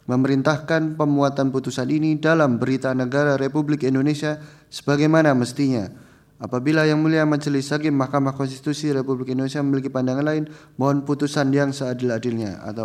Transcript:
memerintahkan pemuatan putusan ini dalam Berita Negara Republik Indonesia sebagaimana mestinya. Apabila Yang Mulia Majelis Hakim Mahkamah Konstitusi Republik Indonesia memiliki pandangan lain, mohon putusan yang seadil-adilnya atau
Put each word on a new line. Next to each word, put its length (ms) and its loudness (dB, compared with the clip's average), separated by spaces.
memerintahkan 960 0
pemuatan 480 2
putusan 400 -4
ini 320 0
dalam 400 2
Berita 320 0
Negara 480 0
Republik 480 0
Indonesia 480 0
sebagaimana 640 2
mestinya. 560 0
Apabila 480 0
Yang 160 4
Mulia 240 4
Majelis 480 0
Hakim 240 0
Mahkamah 400 0
Konstitusi 560 -4
Republik 400 -2
Indonesia 320 -2
memiliki 240 0
pandangan 340 -2
lain, 220 -2
mohon 320 2
putusan 480 0
yang 160 2
seadil-adilnya 880 -4
atau 240 -8